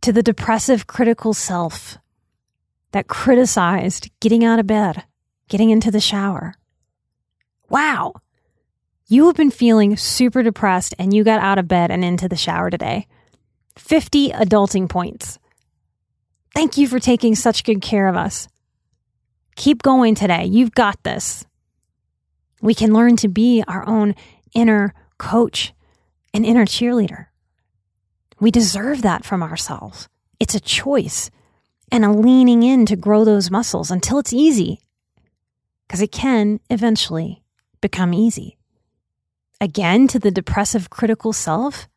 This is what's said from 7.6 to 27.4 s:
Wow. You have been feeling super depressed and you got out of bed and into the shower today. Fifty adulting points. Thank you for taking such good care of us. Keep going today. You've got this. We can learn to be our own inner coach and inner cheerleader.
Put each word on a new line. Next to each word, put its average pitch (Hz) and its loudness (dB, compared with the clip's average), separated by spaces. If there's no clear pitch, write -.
Wow. 285 -2
You 269 6
have 349 2
been 302 2
feeling 214 2
super - -2
depressed 196 -2
and 190 0
you 208 4
got 220 2
out 196 0
of 180 -4
bed 175 0
and 180 -4
into 180 -2
the 175 -6
shower 170 -4
today. 175 -6
Fifty 285 0
adulting 202 0
points. - -8
Thank 294 -2
you 285 4
for 247 -2
taking 233 2
such 220 -2
good 208 0
care 202 0
of 185 0
us. 175 -8
Keep 277 0
going 254 4
today. 180 -2
You've 220 2
got 208 0
this. - -8
We 190 2
can 214 2
learn 233 4
to 220 0
be 220 2
our 180 -10
own 208 0
inner 214 2
coach - -2
and 214 0
inner 233 4
cheerleader. 240 -2